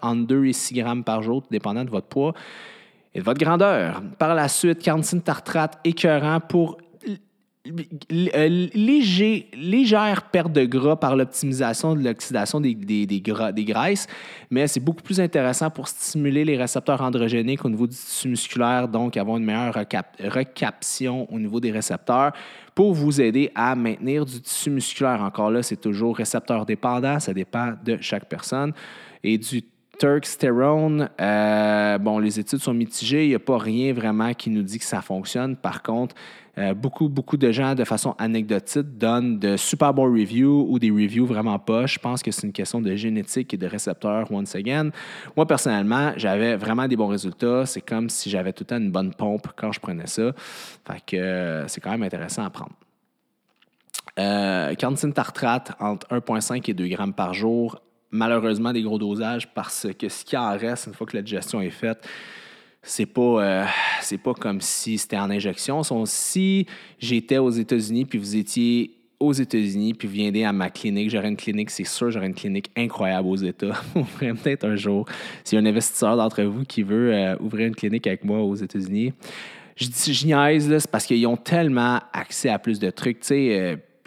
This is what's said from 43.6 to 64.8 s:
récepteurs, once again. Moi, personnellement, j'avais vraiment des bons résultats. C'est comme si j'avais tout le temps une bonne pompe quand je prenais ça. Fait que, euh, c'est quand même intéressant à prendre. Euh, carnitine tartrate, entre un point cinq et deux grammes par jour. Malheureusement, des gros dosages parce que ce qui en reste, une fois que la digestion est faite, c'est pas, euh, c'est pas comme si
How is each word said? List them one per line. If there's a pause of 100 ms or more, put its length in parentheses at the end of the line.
récepteurs,
once
again. (480)
Moi,
personnellement,
j'avais
vraiment
des
bons
résultats.
C'est
comme
si
j'avais
tout
le
temps
une
bonne
pompe
quand
je
prenais
ça. (520)
Fait
que,
euh,
c'est
quand
même
intéressant
à
prendre. (1500)
Euh,
carnitine
tartrate,
entre
un
point
cinq
et
deux
grammes
par
jour. (340)
Malheureusement,
des
gros
dosages
parce (100)
que
ce
qui
en
reste,
une
fois
que
la
digestion
est
faite, (800)
c'est
pas,
euh, (360)
c'est
pas
comme
si